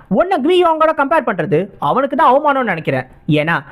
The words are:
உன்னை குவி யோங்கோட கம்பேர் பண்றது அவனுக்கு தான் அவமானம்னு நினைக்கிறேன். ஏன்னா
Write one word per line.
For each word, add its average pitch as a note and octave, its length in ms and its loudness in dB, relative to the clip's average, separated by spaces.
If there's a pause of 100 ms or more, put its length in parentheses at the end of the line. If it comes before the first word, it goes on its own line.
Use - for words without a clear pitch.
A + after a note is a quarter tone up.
உன்னை E4+ 280 0
குவி F4 280 2
யோங்கோட D#4+ 240 2
கம்பேர் D4 360 0
பண்றது F3 420 -2 (120)
அவனுக்கு C#4 360 -2
தான் E4 180 4
அவமானம்னு C#4+ 300 0
நினைக்கிறேன். D#3+ 420 -4 (220)
ஏன்னா D3+ 320 0 (120)